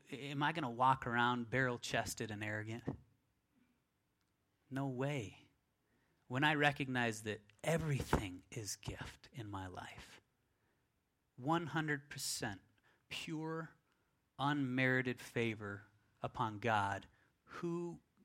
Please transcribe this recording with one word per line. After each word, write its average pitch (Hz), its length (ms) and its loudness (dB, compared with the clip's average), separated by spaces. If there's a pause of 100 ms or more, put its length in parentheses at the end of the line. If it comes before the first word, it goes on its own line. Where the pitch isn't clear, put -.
Am 139 320 -4
I 151 120 4
gonna 160 160 -2
walk 127 360 6
around 120 440 4
barrel-chested 120 840 0
and 104 100 -6
arrogant? 107 420 -6 (1900)
No 135 160 -2
way. 131 480 -2 (920)
When 131 160 2
I 151 100 6
recognize 127 680 2
that 107 180 -4 (200)
everything 139 800 0 (120)
is 107 260 -6
gift - 560 -10
in 107 180 -8
my 95 160 -6
life, - 540 -14 (1120)
one 160 300 2
hundred 151 440 -2
percent - 520 -4 (480)
pure, 160 600 -6 (720)
unmerited 131 840 4
favor 107 600 -2 (400)
upon 110 380 -2
God, 101 460 2 (380)
who 170 540 -6 (280)